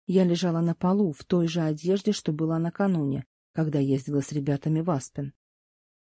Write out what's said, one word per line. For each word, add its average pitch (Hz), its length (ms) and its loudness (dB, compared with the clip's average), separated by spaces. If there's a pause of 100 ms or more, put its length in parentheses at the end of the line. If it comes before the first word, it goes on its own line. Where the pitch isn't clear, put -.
Я 190 180 4
лежала 170 360 2
на 170 140 2
полу 185 380 2
в - 120 -12
той 175 240 0
же 165 140 -2
одежде, 170 500 0
что - 200 -4
была 160 260 -2
накануне, 165 680 0 (280)
когда 156 260 0
ездила 139 420 0
с - 120 -4
ребятами 147 480 0
в 170 100 -2
Аспен. 139 420 -4 (840)